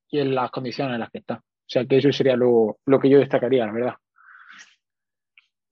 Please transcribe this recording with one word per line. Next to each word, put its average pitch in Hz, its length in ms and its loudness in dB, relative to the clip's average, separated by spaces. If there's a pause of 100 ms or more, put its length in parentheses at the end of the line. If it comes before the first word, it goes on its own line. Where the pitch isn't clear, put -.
y 147 100 -4
en 135 140 -2
las 127 180 -4
condiciones 127 420 -8
en 120 80 -6
las 110 80 -10
que - 80 -18
está. 135 180 -12
O - 340 -20
sea, 127 160 -2
que 135 120 2
eso 139 160 4
sería 131 240 0
lo, 117 480 2
lo 135 140 2
que 139 100 2
yo 139 100 6
destacaría, 127 460 0
la 104 80 -8
verdad. 117 200 -6 (1800)